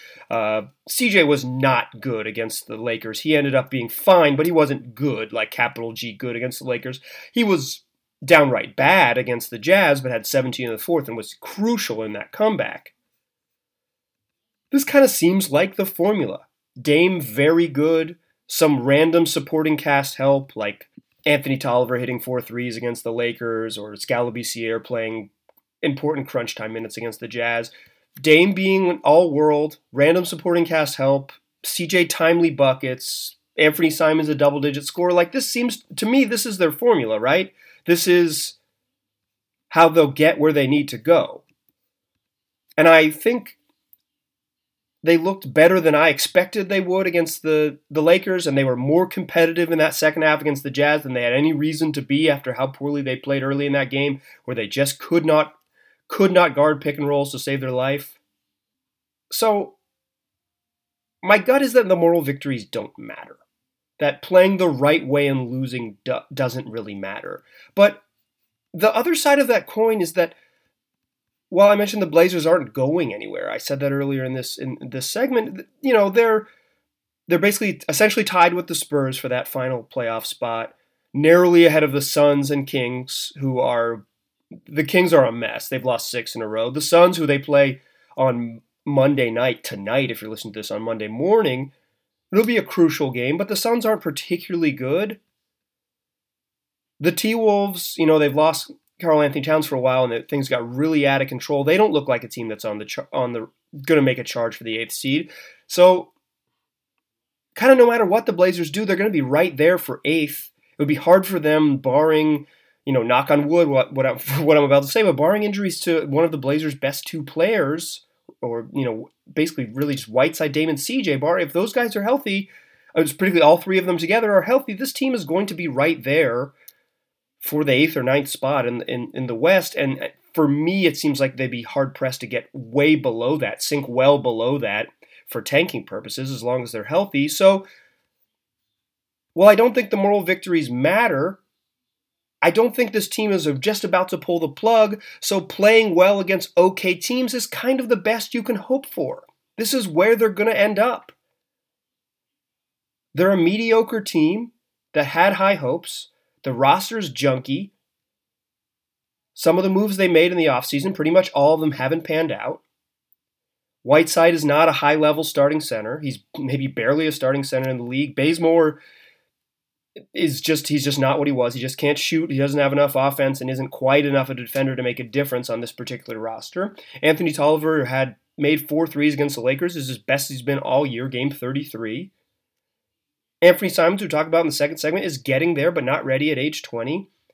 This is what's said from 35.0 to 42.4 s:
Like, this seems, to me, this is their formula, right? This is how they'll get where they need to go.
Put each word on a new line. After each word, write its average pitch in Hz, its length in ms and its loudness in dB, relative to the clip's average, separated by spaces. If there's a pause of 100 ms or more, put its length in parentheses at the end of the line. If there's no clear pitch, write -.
Like, 175 180 2
this - 180 -4
seems, 240 360 -4 (100)
to 208 120 -4
me, 254 180 4
this 220 200 -4
is 208 140 -8
their 165 140 2
formula, 127 480 2
right? 165 320 0 (340)
This 170 220 2
is 170 460 2 (1120)
how 165 220 6
they'll 156 180 6
get 156 320 2
where 156 120 4
they 143 140 2
need 147 220 0
to 117 100 -10
go. - 460 0 (1300)